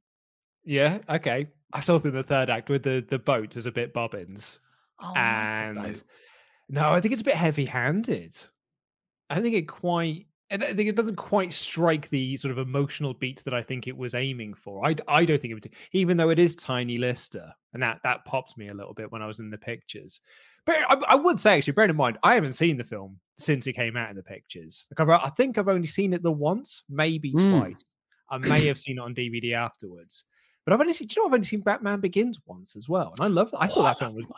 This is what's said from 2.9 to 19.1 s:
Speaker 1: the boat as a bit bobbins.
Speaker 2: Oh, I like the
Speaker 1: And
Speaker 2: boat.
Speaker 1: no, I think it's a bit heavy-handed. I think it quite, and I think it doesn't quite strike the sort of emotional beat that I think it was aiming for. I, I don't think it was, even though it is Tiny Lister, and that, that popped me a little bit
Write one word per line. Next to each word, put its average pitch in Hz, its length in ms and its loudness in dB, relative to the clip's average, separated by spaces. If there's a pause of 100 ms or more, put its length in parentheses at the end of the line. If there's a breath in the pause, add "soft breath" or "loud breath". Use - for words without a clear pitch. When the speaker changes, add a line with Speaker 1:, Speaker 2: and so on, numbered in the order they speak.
Speaker 1:
the 135 100 -2
boat 117 380 0
as 117 100 -8
a 117 60 -6
bit 120 220 -4
bobbins. 104 680 -8 (400)
Speaker 2:
Oh, - 60 -14
I 185 40 -10
like 110 640 -2
the 104 60 -10
Speaker 1:
And 104 140 -10
Speaker 2:
boat. - 80 -16 (680 soft breath)
Speaker 1:
no, 151 220 2
I 180 100 6
think 214 120 0
it's 233 100 -4
a - 20 -8
bit 269 100 2
heavy-handed. 147 1040 -2 (920)
I 156 100 -2
think 233 140 0
it 175 140 2
quite, 170 580 -2 (240)
and 196 120 -4
I 247 120 -4
think 208 140 2
it 208 80 0
doesn't 214 200 0
quite 190 360 0
strike 160 580 0
the 135 260 -2
sort 135 160 -4
of 120 60 -4
emotional 135 560 -2
beat 135 300 -8
that 127 100 -6
I 120 80 -2
think 123 260 -8
it 131 80 -10
was 123 180 -8
aiming 123 400 -4
for. 101 320 -6
I, 160 80 2 (140)
I 156 160 4
don't 151 160 2
think 117 120 -10
it - 20 -8
was, 110 120 -14 (260 loud breath)
even 180 260 4
though 165 120 4
it 165 80 4
is 170 160 6
Tiny 123 440 -4
Lister, 113 540 -6 (200)
and 123 100 -6
that, 117 220 -2
that 127 220 -2
popped - 320 -6
me 104 100 -12
a 101 60 -14
little 101 200 -12
bit 107 160 -10